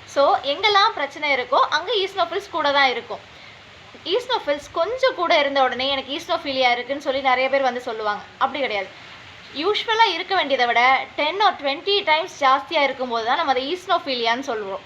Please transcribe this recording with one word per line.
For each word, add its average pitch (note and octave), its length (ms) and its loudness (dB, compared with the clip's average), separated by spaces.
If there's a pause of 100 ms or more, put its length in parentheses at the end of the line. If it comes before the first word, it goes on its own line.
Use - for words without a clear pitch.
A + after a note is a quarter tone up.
So, D4 340 4
எங்கெல்லாம் G4 560 2
பிரச்சனை D4 400 -2
இருக்கோ B3+ 200 0
அங்க E4+ 380 2
ஈஸ்னோஃபில்ஸ் F#4 580 -2
கூட C#4+ 220 0
தான் C#4 180 4
இருக்கும். A3+ 280 -8 (840)
ஈஸ்னோஃபில்ஸ் F#4+ 680 -2
கொஞ்சம் A#4 420 0
கூட E4+ 240 2
இருந்த C#4 240 2
உடனே, B3+ 260 0
"எனக்கு C#4 320 -4
ஈஸ்னோஃபீலியா C#4+ 500 0
இருக்குன்னு" B3 320 -2
சொல்லி C#4 180 -2
நிறைய C4 280 2
பேர் C#4 140 2
வந்து B3 180 0
சொல்லுவாங்க. A3 420 -4 (160)
அப்படி C#4 220 -2
கிடையாது. G#3 280 -2 (680)
யூஸ்வலா G#4 560 2
இருக்க E4+ 220 -4
வேண்டியதை C#4 320 2
விட A#3+ 400 4 (100)
டென் D#4+ 240 -2
or F#4 220 2
ட்வென்டி F4 420 -2
டைம்ஸ் D#4 400 0
ஜாஸ்தியா C#4 380 2
இருக்கும்போது B3+ 420 -2
தான் B3 120 0
நம்ம D#4 160 0
அதை C4+ 220 0
ஈஸ்னோஃபீலியான்னு C4+ 680 -2
சொல்லுவோம். G#3+ 460 -6